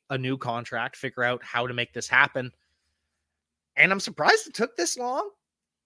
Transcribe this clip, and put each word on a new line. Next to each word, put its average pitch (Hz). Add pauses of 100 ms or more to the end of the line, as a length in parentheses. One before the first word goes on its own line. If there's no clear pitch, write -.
a 139
new 131
contract, 120
figure 127
out 123
how 123
to 123
make 120
this -
happen. 127 (1300)
And 160
I'm 196
surprised 208
it 302
took -
this 339
long, 262 (560)